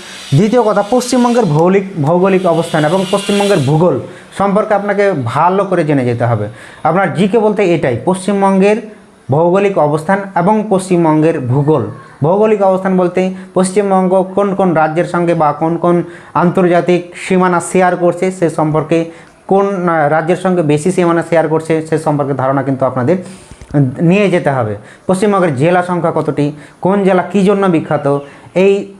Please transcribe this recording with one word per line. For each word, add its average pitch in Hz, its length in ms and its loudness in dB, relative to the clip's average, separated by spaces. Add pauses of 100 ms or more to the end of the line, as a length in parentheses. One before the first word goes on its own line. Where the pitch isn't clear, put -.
(360)
দ্বিতীয় 220 280 4
কথা, 202 260 2
পশ্চিমবঙ্গের 240 560 2
ভৌগোলিক, 175 380 2 (180)
ভৌগোলিক 180 440 2
অবস্থান 165 400 0
এবং 185 260 0
পশ্চিমবঙ্গের 202 460 0
ভূগোল 151 420 2 (380)
সম্পর্কে 202 360 0
আপনাকে 202 380 0 (140)
ভালো 175 400 0
করে 180 180 0
জেনে 143 220 0
যেতে 120 200 0
হবে। 107 220 -2 (360)
আপনার 165 300 0
জিকে 185 260 0
বলতে 208 360 2
এটাই, 143 300 -2
পশ্চিমবঙ্গের 196 720 2 (540)
ভৌগোলিক 185 460 2
অবস্থান 151 420 0 (160)
এবং 208 340 0
পশ্চিমবঙ্গের 165 680 0
ভূগোল। 131 520 0 (320)
ভৌগোলিক 202 380 2
অবস্থান 190 360 0
বলতে 185 360 0 (200)
পশ্চিমবঙ্গ 190 720 0 (100)
কোন 202 200 0
কোন 190 180 0
রাজ্যের 156 320 0
সঙ্গে 170 280 -2
বা 156 180 2
কোন 165 260 -2
কোন 175 260 0 (300)
আন্তর্জাতিক 175 840 0 (120)
সীমানা 180 320 2
শেয়ার 180 360 0
করছে 175 360 0
সে 175 180 -2
সম্পর্কে, 156 640 -2 (360)
কোন, 196 420 0
আহ, 156 200 2
রাজ্যের 160 280 0
সঙ্গে 185 240 0
বেশি 151 300 0
সীমানা 170 380 0
শেয়ার 160 180 2
করছে 156 400 -2
সে 156 100 0
সম্পর্কে 143 360 -2
ধারণা 131 300 0
কিন্তু 131 220 -2
আপনাদের 127 320 0 (840)
নিয়ে 185 280 2
যেতে 165 200 0
হবে। 117 260 -2 (320)
পশ্চিমবঙ্গের 185 480 0
জেলা 175 280 2
সংখ্যা 170 320 -2
কতটি, 147 360 -2 (300)
কোন 196 220 0
জেলা 185 200 2
কী 190 200 0
জন্য 196 240 2
বিখ্যাত, 147 520 0 (360)
এই 196 440 2